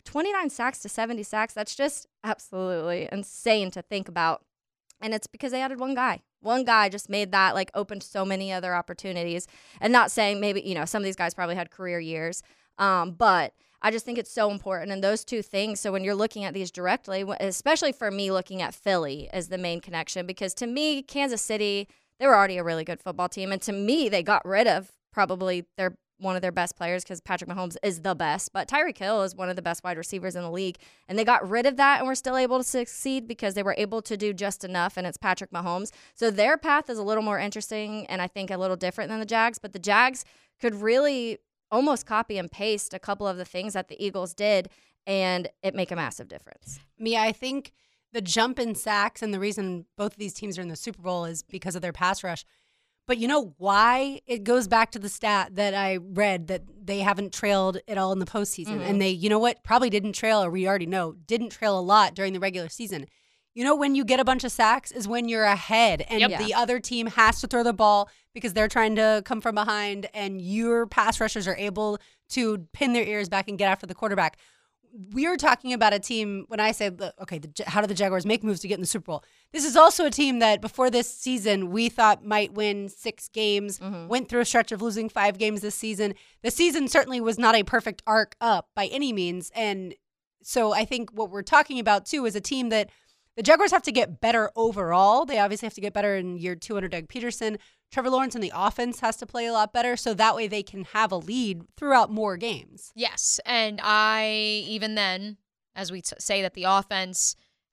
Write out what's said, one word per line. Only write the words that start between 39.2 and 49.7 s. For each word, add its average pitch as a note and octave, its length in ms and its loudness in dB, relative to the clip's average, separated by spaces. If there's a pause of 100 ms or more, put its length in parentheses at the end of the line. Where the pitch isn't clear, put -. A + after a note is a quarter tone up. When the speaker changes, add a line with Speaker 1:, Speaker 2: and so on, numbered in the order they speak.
Speaker 1:
the A3 60 -6
Jags. A3+ 340 2
But G3+ 120 -14
the - 60 -14
Jags A3 460 2 (360)
could A#3 140 0
really A#3 640 0 (320)
almost C4 340 2
copy A3 320 -2
and F3 140 -6
paste G#3 440 -4
a F#3+ 40 -8
couple G3+ 300 -4
of F#3+ 80 -4
the F3+ 80 -10
things F#3+ 300 -8
that F#3 120 -4
the - 180 -10
Eagles F#3 300 -6
did G3+ 360 2 (360)
and F#3 420 0 (140)
it F#3+ 120 -2
make F#3 180 -4
a F3 40 -6
massive C#3+ 300 -8
difference. - 540 -20 (180)
Speaker 2:
Mia, A3+ 220 0
I A3 100 2
think C4 400 -8 (420)
the A#3 100 -4
jump A3+ 360 0
in A#3 160 -2
sacks G#3 480 -2
and G#3+ 100 -4
the G3 60 -4
reason F#3+ 460 -4 (120)